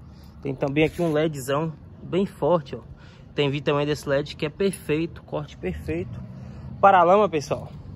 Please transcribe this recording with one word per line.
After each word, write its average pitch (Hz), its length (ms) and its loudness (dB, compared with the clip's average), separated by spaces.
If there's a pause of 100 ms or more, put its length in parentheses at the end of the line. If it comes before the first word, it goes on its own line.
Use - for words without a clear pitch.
(420)
Tem 135 120 -4
também 143 300 2
aqui 151 160 0
um 165 120 0
ledzão 151 600 -2 (300)
bem 175 240 -2
forte, 151 500 -2
ó. 113 40 -14 (540)
Tem 143 160 2
vídeo 143 140 -4
também 147 220 2
desse 147 220 -4
led 143 280 -2
que - 80 -6
é 151 60 -4
perfeito, 170 720 -2
corte 151 340 -10
perfeito. 175 640 -8 (600)
Paralama, 196 480 8
pessoal. 139 440 -4 (240)